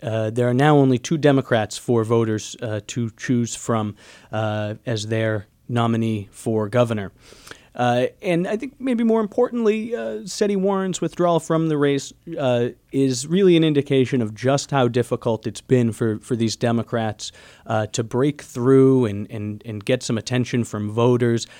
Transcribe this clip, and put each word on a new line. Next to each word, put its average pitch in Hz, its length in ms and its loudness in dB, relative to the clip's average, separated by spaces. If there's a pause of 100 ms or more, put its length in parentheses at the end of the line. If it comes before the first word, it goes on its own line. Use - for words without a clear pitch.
uh, 110 280 -2
there 120 180 0
are 123 60 2
now 147 220 6
only 131 220 4
two 165 200 -2
Democrats 131 600 2
for 120 240 0
voters, 110 580 -2
uh, 107 280 -6
to 117 280 -6
choose 120 380 -2
from, 110 400 -2 (380)
uh, 107 420 -4 (120)
as 107 200 -4
their 110 400 -2 (220)
nominee 113 640 0
for 110 360 -2
governor. 113 440 0 (600)
Uh, 127 340 0 (120)
and 180 260 0
I 214 120 -4
think 262 200 -10
maybe 247 240 -2
more 226 200 2
importantly, 226 760 0
uh, 220 300 -8
Seti 202 300 0
Warren's 190 440 0
withdrawal 170 400 0
from 160 300 0
the 151 80 0
race, 139 340 0 (260)
uh, 123 300 2 (240)
is 135 340 0
really 180 300 4
an 160 80 4
indication 143 560 2
of 110 140 -4
just 131 360 -2
how 131 180 2
difficult 120 580 -2
it's 107 160 -10
been 123 280 2
for, 110 280 -2
for - 180 -4
these 113 180 0
Democrats, 117 800 -4 (320)
uh, 110 220 -2
to 117 180 -4
break 135 380 -2
through 131 640 4
and, 101 240 -4
and, 104 340 -8
and 104 220 -10
get 127 160 0
some 117 160 -2
attention 123 460 -2
from 104 260 -6
voters. 117 560 2 (140)